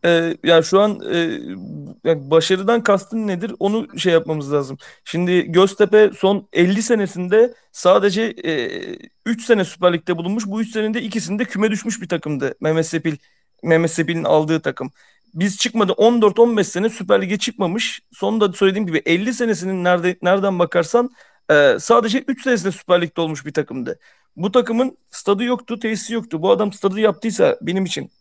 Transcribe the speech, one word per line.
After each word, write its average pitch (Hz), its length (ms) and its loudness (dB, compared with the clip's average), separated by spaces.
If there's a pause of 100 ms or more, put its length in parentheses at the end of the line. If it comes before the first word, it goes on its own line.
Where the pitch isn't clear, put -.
Ee, 170 400 2
yani 165 200 6
şu 190 160 2
an, 208 200 0 (120)
e, 165 260 -2 (680)
yani 147 260 -2
başarıdan 190 520 2
kastın 214 440 0
nedir? 196 320 -6
Onu 208 400 -2
şey 180 140 0
yapmamız 156 400 0
lazım. 135 260 -4 (260)
Şimdi 180 380 0
Göztepe 196 760 4
son 196 360 0
elli 190 300 2
senesinde 208 720 0 (180)
sadece, 196 500 2
e, 156 460 -4 (580)
üç 233 180 -4
sene 208 200 2
Süper 180 280 0
Lig'de 170 240 -2
bulunmuş. 196 300 -4
Bu 196 140 -6
üç 226 120 -6
senede 220 300 -4
ikisinde 208 420 -4
küme 208 260 -2
düşmüş 214 320 -6
bir 175 60 -14
takımdı. 151 520 -4
Mehmet 160 260 0
Sepil, 160 300 -4 (460)
Mehmet 165 280 2
Sepil'in 165 340 -2
aldığı 156 360 2
takım. - 300 -6 (440)
Biz 190 240 -4
çıkmadı, 220 340 0
on 226 300 4
dört 208 160 4
on 233 180 4
beş 202 120 0
sene 196 200 -2
Süper 196 340 0
Lig'e 196 160 -2
çıkmamış. 202 640 -4 (100)
Son 214 280 -2
da 202 120 2
söylediğim 196 340 0
gibi 160 200 -2
elli 202 280 0
senesinin 190 500 -4
nerede, 180 380 0
nereden 190 360 0
bakarsan, 175 520 0 (400)
e, 143 280 6
sadece 226 500 2
üç 269 140 -6
senesinde 196 300 0
Süper - 300 0
Lig'de 170 180 -6
olmuş 160 260 -4
bir 151 60 -10
takımdı. 131 460 -6 (380)
Bu 180 160 -4
takımın 247 440 0 (140)
stadı - 340 -2
yoktu, 240 340 -4
tesisi 220 360 -4
yoktu. 220 280 -6
Bu 190 80 0
adam 202 220 2
stadı 196 280 -4
yaptıysa 214 640 0
benim 185 220 -2
için - 260 -8 (100)